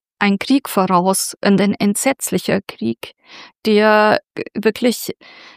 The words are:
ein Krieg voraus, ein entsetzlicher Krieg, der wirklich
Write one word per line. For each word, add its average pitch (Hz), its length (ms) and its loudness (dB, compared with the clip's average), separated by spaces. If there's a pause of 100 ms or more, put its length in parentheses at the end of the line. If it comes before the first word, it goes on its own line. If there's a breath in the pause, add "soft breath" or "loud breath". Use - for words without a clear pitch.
(200)
ein 196 180 2
Krieg - 300 -2
voraus, 185 720 0
ein 196 180 2
entsetzlicher 202 1080 -2
Krieg, - 460 -8 (520 loud breath)
der 214 540 4 (340)
wirklich 220 600 -2 (400 loud breath)